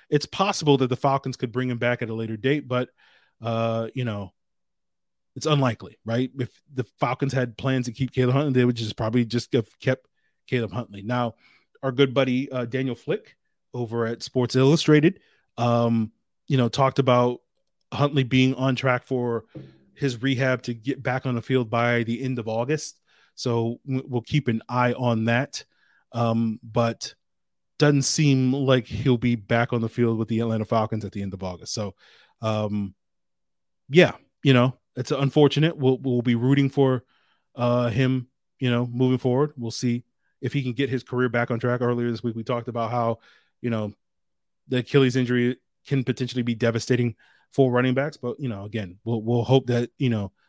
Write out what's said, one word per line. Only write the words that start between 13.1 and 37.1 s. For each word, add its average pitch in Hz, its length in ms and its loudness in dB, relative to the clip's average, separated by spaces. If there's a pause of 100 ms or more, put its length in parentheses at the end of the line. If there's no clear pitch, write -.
over 117 320 -4
at 113 180 -6
Sports 127 340 0
Illustrated, 151 640 6 (360)
um, 117 540 2 (360)
you 143 100 0
know, 123 100 4
talked 135 320 2
about 123 400 4 (540)
Huntley 143 300 2
being 131 320 2
on 131 200 0
track 123 300 -2
for 120 400 -2 (480)
his 123 280 -4
rehab 131 420 0
to 120 100 -6
get 117 280 -8
back 127 240 -4
on 127 100 -2
the 117 60 -4
field 123 280 0
by 120 340 2
the 113 180 -4
end 131 180 -4
of 110 100 -6
August. 123 500 -4 (360)
So 117 500 -2
w-, 131 200 -4
we'll 123 160 -4
keep - 280 -2
an 113 180 0
eye 123 260 0
on 117 320 0
that. 120 380 -2 (480)
Um, 113 500 0
but 117 540 -2 (640)
doesn't 143 240 4
seem 131 500 2
like 131 320 2
he'll 123 320 2
be 120 180 0
back 117 380 0
on 117 80 0
the 110 80 -2
field 117 300 0
with 110 80 -4
the 110 120 0
Atlanta 113 240 -2
Falcons 107 400 -2
at 98 80 -10
the 101 120 -8
end 95 100 -8
of 95 100 -10
August. 90 300 -10
So, 104 220 -8 (460)
um, 104 520 -2 (960)
yeah, 151 220 6 (320)
you 139 100 6
know, 127 240 4 (180)
it's - 160 -6
unfortunate. 147 640 4
We'll, 131 220 2
we'll 127 240 -2
be 120 140 2
rooting 135 340 2
for, 131 340 2 (520)